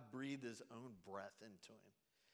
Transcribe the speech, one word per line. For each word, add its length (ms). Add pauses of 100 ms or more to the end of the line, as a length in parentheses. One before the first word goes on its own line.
(120)
breathed 320
his 180 (100)
own 200 (180)
breath 300
into 320
him. 200 (420)